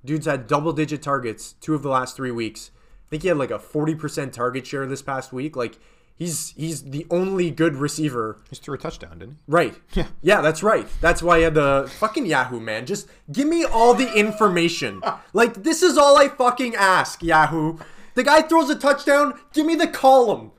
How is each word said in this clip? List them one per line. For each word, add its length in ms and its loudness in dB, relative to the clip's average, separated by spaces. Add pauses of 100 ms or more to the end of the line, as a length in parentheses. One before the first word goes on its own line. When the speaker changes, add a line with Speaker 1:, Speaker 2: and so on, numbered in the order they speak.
Speaker 1:
Dude's 200 -4
had 200 -4
double-digit 560 -2
targets 580 -6
two 140 -4
of 80 -4
the 60 -6
last 280 -2
three 140 -6
weeks. 400 -8 (360)
I 40 -20
think 120 -8
he 60 -2
had, 100 2
like, 120 -4
a 80 -6
forty 360 -4
percent 380 -8
target 340 -4
share 200 -6
this 160 -8
past 300 -8
week. 240 -8
Like, 220 -6 (360)
he's, 420 -8
he's 280 -8
the 260 -10
only 400 -2
good 260 0
receiver. 640 -4 (120)
Speaker 2:
He 60 -16
threw 180 -12
a 40 -12
touchdown, 400 -14
didn't 160 -18
he? 120 -20
Speaker 1:
Right. 280 0 (200)
Speaker 2:
Yeah. 120 -2 (160)
Speaker 1:
Yeah, 200 4
that's 200 0
right. 240 0 (140)
That's 220 2
why 160 4
he 60 4
had 100 0
the 440 2
fucking 280 -2
Yahoo, 340 -2
man. 260 -6
Just 220 -8 (240)
give 160 -2
me 160 0
all 300 6
the 200 0
information. 920 0
Speaker 2:
<laughs> 60 -4 (200)
Speaker 1:
Like, 320 0
this 180 0
is 160 4
all 200 8
I 100 6
fucking 480 0
ask, 460 2
Yahoo. 560 2 (360)
The 80 0
guy 200 6
throws 280 2
a 60 0
touchdown, 640 2 (140)
give 140 0
me 80 0
the 140 0
column. 720 4